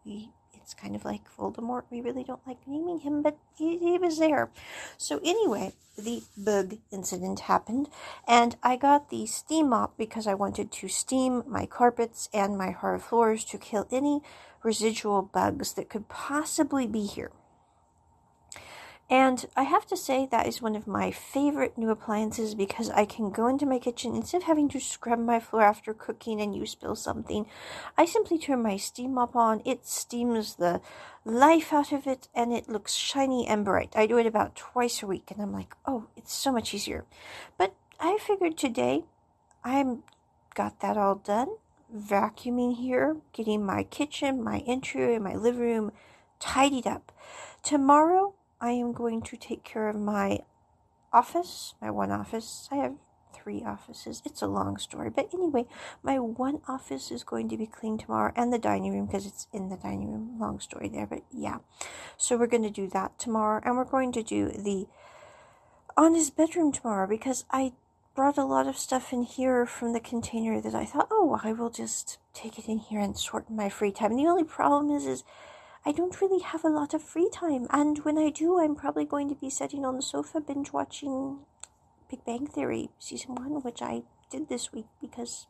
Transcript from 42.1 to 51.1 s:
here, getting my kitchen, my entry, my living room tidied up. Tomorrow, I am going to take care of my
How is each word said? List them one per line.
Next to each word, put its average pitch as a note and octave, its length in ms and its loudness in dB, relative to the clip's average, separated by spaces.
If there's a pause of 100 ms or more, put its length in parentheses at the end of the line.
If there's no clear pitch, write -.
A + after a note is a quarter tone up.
here, B3+ 400 0 (160)
getting G#3+ 340 -2
my G3 160 0
kitchen, C4+ 580 -4
my G#3+ 280 -2
entry, B3+ 500 0
my G3 160 -4
living A#3+ 280 2
room A3+ 300 0 (460)
tidied C4 480 2
up. - 240 -6 (540)
Tomorrow, D#4 680 6 (280)
I A#3+ 100 0
am A#3+ 200 0
going A3+ 300 -4
to A#3 160 -12
take - 260 -10
care G#3+ 240 -4
of G#3+ 80 -2
my G3+ 440 0 (760)